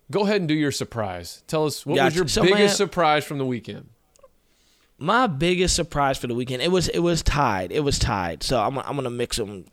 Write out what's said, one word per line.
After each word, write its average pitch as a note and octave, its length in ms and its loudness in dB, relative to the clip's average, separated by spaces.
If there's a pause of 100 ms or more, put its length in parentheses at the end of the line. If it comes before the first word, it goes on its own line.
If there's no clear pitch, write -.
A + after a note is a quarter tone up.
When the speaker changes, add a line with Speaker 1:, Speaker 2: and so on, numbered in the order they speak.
(120)
Speaker 1:
go G3+ 120 0
ahead G#3 140 2
and F3 100 0
do D#3 80 2
your D3 160 0
surprise. F#2+ 760 -6
Tell D#3 200 0
us, - 180 -6
what C#3+ 80 -2
was F3 60 4
Speaker 2:
Gotcha. C3+ 160 4
Speaker 1:
your F3+ 120 0
Speaker 2:
So, F#3+ 140 0
Speaker 1:
biggest F#3+ 180 6
Speaker 2:
man, G3+ 100 6
Speaker 1:
surprise E3 540 2
from D3 140 -8
the C3+ 80 -2
weekend? B2 440 -6 (1080)
Speaker 2:
My A3+ 300 2
biggest F3 480 2
surprise C#3 420 0
for - 100 -10
the A#2+ 80 -2
weekend, B2 280 -4
it F3 80 2
was, F3+ 180 2
it F3 100 0
was E3+ 220 2
tied. G2+ 500 0
It C#3+ 100 0
was C#3+ 180 0
tied. F2 440 -2
So B2+ 160 2
I'm, B2+ 200 0
I'm C3 160 -6
gonna C3 160 -4
mix A#2+ 280 -4
'em G2 340 -8